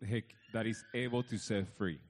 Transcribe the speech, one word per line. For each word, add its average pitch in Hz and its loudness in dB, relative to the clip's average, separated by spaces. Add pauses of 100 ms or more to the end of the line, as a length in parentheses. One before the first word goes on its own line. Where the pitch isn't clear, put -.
he, 110 0 (260)
that 110 0
is 110 -2 (100)
able 123 2
to 120 -4
set 98 0 (100)
free. 87 0 (100)